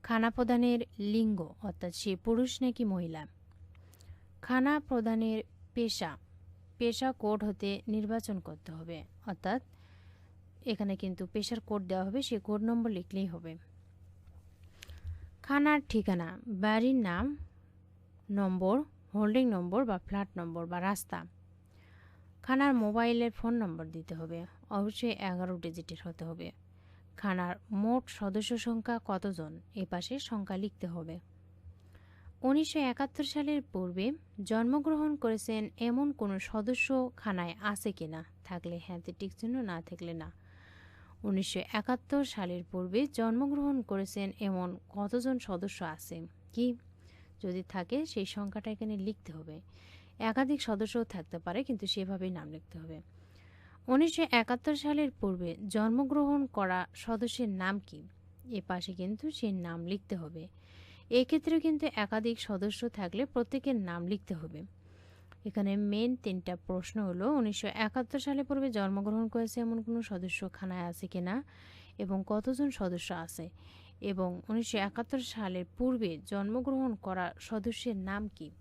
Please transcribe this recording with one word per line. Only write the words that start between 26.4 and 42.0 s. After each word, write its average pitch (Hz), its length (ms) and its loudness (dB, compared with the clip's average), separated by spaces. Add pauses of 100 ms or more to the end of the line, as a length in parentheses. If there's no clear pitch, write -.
খানার 180 340 2 (280)
মোট 240 220 4 (140)
সদস্য 202 320 0 (160)
সংখ্যা 233 300 0 (140)
কতজন, 180 420 -2 (300)
এ - 100 0
পাশে 180 220 -4 (140)
সংখ্যা 196 360 -4
লিখতে 190 300 -6
হবে। 165 220 -6 (1300)
উনিশশো 302 320 4 (120)
একাত্তর 277 400 -2
সালের 294 280 0 (120)
পূর্বে 185 340 -2 (440)
জন্মগ্রহণ 294 600 4 (120)
করেছেন 220 400 0 (260)
এমন 262 180 2 (140)
কোনো 202 160 0 (140)
সদস্য 226 380 0 (320)
খানায় 180 340 -2 (160)
আছে 202 280 -2
কি 160 160 -6
না, 160 60 -6 (280)
থাকলে 175 280 -6 (100)
হ্যাঁতে 175 320 -8
টিক 190 200 -6
চিহ্ন, 233 180 -2 (140)
না 170 60 -2 (120)
থাকলে 170 240 -8 (100)
না। 160 60 -8 (1000)
উনিশশো 190 320 0 (200)
একাত্তর 269 420 0 (120)